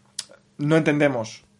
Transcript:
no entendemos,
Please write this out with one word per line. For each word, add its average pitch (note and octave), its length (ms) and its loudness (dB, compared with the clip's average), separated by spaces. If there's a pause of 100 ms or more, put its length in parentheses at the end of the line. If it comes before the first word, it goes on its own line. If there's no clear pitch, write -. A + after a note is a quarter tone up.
(600)
no D3 180 2
entendemos, D3 640 0 (160)